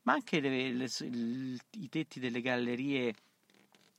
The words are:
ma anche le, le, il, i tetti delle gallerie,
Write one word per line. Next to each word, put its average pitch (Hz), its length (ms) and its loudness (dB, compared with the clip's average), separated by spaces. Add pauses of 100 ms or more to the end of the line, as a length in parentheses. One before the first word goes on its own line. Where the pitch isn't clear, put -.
ma 254 100 4
anche 240 280 2
le, 131 320 2
le, 127 160 0 (120)
il, 123 600 -4 (100)
i 175 180 -10
tetti 156 320 -4
delle 123 200 0
gallerie, 123 760 2 (840)